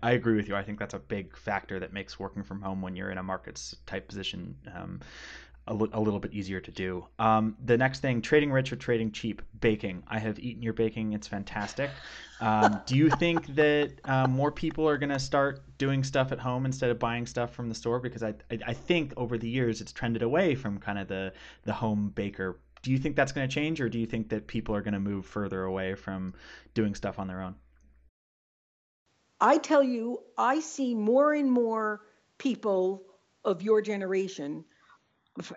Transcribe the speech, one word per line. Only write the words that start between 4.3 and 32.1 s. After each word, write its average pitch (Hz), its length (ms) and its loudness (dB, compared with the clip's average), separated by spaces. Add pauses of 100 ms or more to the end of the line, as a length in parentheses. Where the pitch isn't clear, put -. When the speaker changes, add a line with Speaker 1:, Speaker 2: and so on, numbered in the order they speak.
Speaker 1:
um, 90 240 -10 (680)
a 113 40 -4
li-, 107 220 2
a 110 40 0
little 104 220 2
bit 98 140 -8
easier 95 260 -4
to - 100 -14
do. 92 360 -4 (120)
Um, 110 460 4
the 120 140 6
next 131 220 2
thing, 123 200 0
trading 147 320 4
rich 131 220 2
or - 20 -8
trading 113 340 0
cheap, 107 300 -6 (180)
baking. 104 480 2
I 110 120 -2
have 107 200 -2
eaten 117 240 -8
your 113 120 -2
baking. 110 400 0
It's 104 140 -6
fantastic. 104 600 -6 (540)
Um, 107 420 4
do 127 100 -2
you 151 140 8
think 165 380 2
<laughs> 139 80 -10
that, 147 380 4 (120)
uh, 131 220 2
more 135 260 2
people 156 340 0
are 147 120 4
gonna 143 200 0
start 139 440 0 (160)
doing 135 260 2
stuff 131 260 2
at 127 80 -4
home 127 280 -2
instead 131 240 0
of 117 80 0
buying 120 260 0
stuff 120 300 -4
from 120 160 -6
the 110 40 -4
store? 120 260 -2
Because 120 220 -6
I, 107 120 -2 (160)
I, 117 160 -4
I 120 80 -2
think 160 420 0
over 120 220 -2
the 113 100 -4
years 117 320 0
it's - 120 -12
trended 117 280 -2
away 147 360 2
from 190 220 -4
kind 101 200 -4
of 95 100 -6
the, 95 240 -4 (300)
the 104 100 -4
home 104 380 0
baker. 98 500 -4 (220)
Do 127 80 -2
you 131 80 4
think 139 160 -2
that's 135 160 2
gonna 135 160 -2
change, 151 340 -2
or 120 80 0
do 110 80 -4
you 113 100 0
think 113 240 -4
that 107 180 -4
people 110 260 -2
are 101 80 0
gonna 101 160 -2
move 98 260 -2
further 98 380 -4
away 95 320 -2
from 92 400 -6 (400)
doing 104 220 0
stuff 101 240 -6
on 98 80 -4
their 92 120 -6
own? 92 140 -6 (1900)
Speaker 2:
I 269 180 8
tell 285 260 6
you, 240 340 -2 (180)
I 254 220 4
see 262 380 -2
more 254 360 6
and 294 160 2
more 220 520 2 (380)